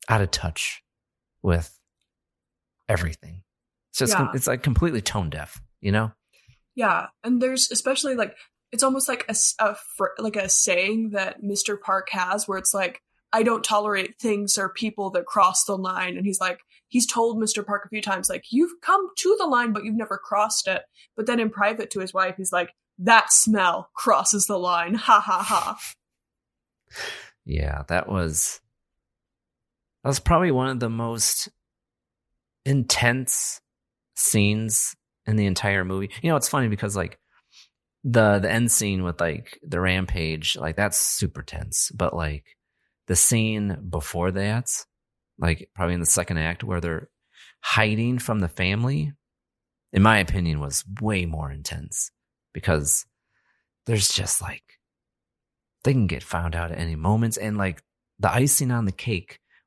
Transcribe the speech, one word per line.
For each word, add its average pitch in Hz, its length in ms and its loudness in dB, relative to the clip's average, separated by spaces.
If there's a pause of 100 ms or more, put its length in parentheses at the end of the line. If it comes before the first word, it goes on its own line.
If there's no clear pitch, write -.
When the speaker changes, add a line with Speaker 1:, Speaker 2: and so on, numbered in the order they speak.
Speaker 1:
out 110 120 2
of 95 100 0
touch - 520 -6 (600)
with 85 360 0 (1080)
everything. 82 540 -4 (480)
It's - 100 -6
just, - 140 4
Speaker 2:
Yeah. 147 200 2
Speaker 1:
it's, 131 120 2
like, 127 160 0
completely 139 380 2
tone 92 300 -2
deaf, 73 300 -10 (200)
you 98 120 0
know? 110 200 2 (600)
Speaker 2:
Yeah, 196 340 0 (160)
and 240 180 2
there's 254 280 0
especially, 262 440 -2
like, 226 220 -4 (340)
it's 233 120 0
almost 262 260 2
like 240 160 -4
a - 60 -6
s-, - 280 0
a 214 160 0 (220)
fr-, - 120 0 (100)
like, 110 180 -4
a 190 120 -4
saying 202 600 2
that 196 320 -4
Mister 202 340 -2
Park 190 340 -2
has 190 360 -2
where 190 120 -4
it's - 160 0
like, 185 260 -2 (320)
"I 220 100 4
don't 226 220 2
tolerate 208 560 0
things 208 380 0
or 196 100 -2
people 208 420 -4
that 180 160 0
cross 185 380 4
the 202 120 -2
line." 185 420 -4
And 185 80 -4
he's 196 140 -2
like, 180 200 -4 (260)
he's 240 200 2
told 226 340 0
Mister 214 240 -2
Park 202 220 -4
a - 20 -20
few 214 140 -6
times, 190 260 -2
like, 180 240 -4
"You've 320 300 2
come 381 340 2
to 392 240 2
the 359 60 2
line, 240 260 2
but 202 120 -4
you've 220 120 -4
never 208 220 -4
crossed 214 500 0
it." 185 140 -2 (340)
But 220 100 -4
then 240 140 2
in 220 100 0
private 214 420 -2
to 202 80 -4
his 185 140 -8
wife, 185 220 0
he's 190 160 -6
like, 180 220 -2 (240)
"That 214 340 6
smell 190 640 4
crosses 202 500 2
the 202 120 -2
line. 180 360 0
Ha, 220 240 6
ha, 196 240 0
ha." - 360 -2 (1700)
Speaker 1:
Yeah, 71 420 -4
that 87 200 0
was, 82 520 -2 (1400)
that 135 60 2
was 135 100 0
probably 170 320 4
one 127 160 2
of 131 100 -4
the 117 120 -2
most 113 580 -2 (1160)
intense 127 920 0 (540)
scenes 110 800 2 (320)
in 107 100 2
the 104 100 4
entire 98 400 0
movie. 95 240 -4 (120)
You 165 80 0
know, 156 60 4
it's 135 120 0
funny 131 200 0
because, 104 280 -2
like, 90 220 -4 (840)
the, 110 340 6
the 92 120 0
end 117 220 2
scene 98 300 0
with, 87 180 -4
like, 80 420 -4
the 82 180 -4
rampage, 87 760 0
like, 80 200 -6
that's 98 200 0
super - 460 -2
tense. - 520 -6
But, - 200 0
like, 76 300 -4 (640)
the 92 80 2
scene 107 600 2 (140)
before 85 420 -2
that, 104 380 -2 (680)
like, 82 360 0
probably 90 200 -2
in 87 60 -4
the 85 60 -2
second 87 320 0
act 82 260 -4
where 92 160 -4
they're 82 300 -6 (500)
hiding 110 600 0
from 110 180 -2
the 90 100 0
family, 123 640 -2 (800)
in 95 100 4
my 214 160 8
opinion, 85 420 0
was 71 240 -4 (180)
way 101 240 0
more 78 240 -4
intense, 73 600 -8 (500)
because 76 460 0 (800)
there's 107 220 2
just, - 340 -2
like, - 360 -14 (1080)
they 139 80 4
can 120 140 4
get 69 160 -4
found 85 340 -2
out 85 160 -4
at 82 60 -8
any 82 180 -4
moment. 107 400 2
And, 104 200 -4
like, 95 260 -2 (360)
the - 140 2
icing 131 380 2
on 120 140 0
the 95 80 -2
cake - 460 -6 (280)